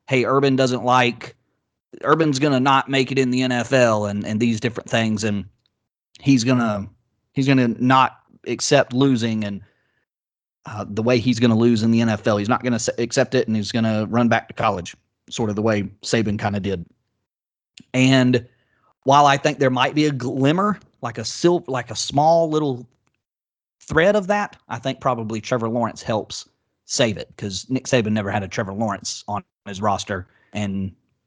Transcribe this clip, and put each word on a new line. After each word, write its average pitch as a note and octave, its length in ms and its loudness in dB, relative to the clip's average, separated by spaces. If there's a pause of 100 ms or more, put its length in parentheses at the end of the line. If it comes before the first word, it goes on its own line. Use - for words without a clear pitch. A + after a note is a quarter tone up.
hey, B2+ 180 2
Urban C#3 300 2
doesn't B2+ 280 0
like, B2 520 0 (680)
Urban's D3+ 340 2
gonna C#3 220 0
not C3+ 280 2
make C3+ 240 -2
it C3+ 60 -4
in C3 140 0
the B2+ 100 0
N B2+ 100 -2
F B2 220 -4
L A2+ 320 4
and, G2+ 220 -4
and G#2+ 120 -2
these A#2 200 0
different - 300 -6
things, A2 340 -2
and G2+ 220 -4 (760)
he's C3 220 4
gonna, A2+ 440 -2 (460)
he's C3+ 140 -2
gonna C3 220 4
not B2+ 520 2 (240)
accept B2 480 0
losing A#2 500 0
and, G2+ 160 -8 (1080)
uh, G#2+ 200 -10
the G2+ 160 -4
way B2 140 4
he's A#2 220 0
gonna A#2 180 4
lose A#2 240 4
in A2+ 80 2
the A2+ 100 4
N A#2 100 2
F G#2+ 180 -2
L. G#2 100 2
He's G2+ 100 -4
not A#2 160 0
gonna B2 120 -2
s-, A2+ 140 -6 (100)
accept A#2+ 340 -2
it, B2+ 140 0
and A2 100 0
he's G2+ 140 -6
gonna A2 340 0
run A#2 240 2
back A2+ 200 0
to - 40 -18
college, G2 420 -4 (360)
sort A2 180 -4
of G2+ 60 -4
the G#2+ 80 -2
way G#2+ 200 2 (200)
Saban G#2+ 360 0
kinda G#2 200 -2
did. F#2 260 -4 (1120)
And B2+ 520 4 (560)
while C#3+ 220 6
I C#3 100 4
think D3 220 -2
there C3+ 140 2
might B2+ 240 0
be D3+ 100 2
a D3+ 60 2
glimmer, C#3 680 0 (220)
like A#2 160 -8
a A2 80 -8
sil-, F3 420 0
like B2 220 -4
a G#2+ 60 -10
small D#3+ 560 2
little C#3 360 -2 (920)
thread E3+ 360 2
of F#3+ 120 -2
that, G#3 300 -4 (120)
I A#2+ 80 -6
think D#3+ 240 -6
probably A2+ 400 -4
Trevor A2+ 280 -2
Lawrence A#2 340 -4
helps - 440 -6 (380)
save A#2 320 -2
it, - 180 -14
'cause F#2+ 340 -10
Nick B2+ 160 -4
Saban A2 260 2
never G#2 180 -2
had G2+ 140 -2
a F#2 40 -8
Trevor G2 260 -8
Lawrence G2+ 540 -6
on G2+ 160 -6 (220)
his G2 160 -12
roster, G2 460 -2 (260)
and G2 420 -6 (320)